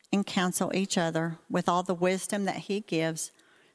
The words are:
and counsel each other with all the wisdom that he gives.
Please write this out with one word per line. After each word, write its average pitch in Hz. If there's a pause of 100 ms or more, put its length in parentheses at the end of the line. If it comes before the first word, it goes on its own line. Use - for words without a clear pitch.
(140)
and 196
counsel 185
each 190
other 165 (100)
with 180
all 180
the 180
wisdom 185
that -
he 202
gives. 160 (440)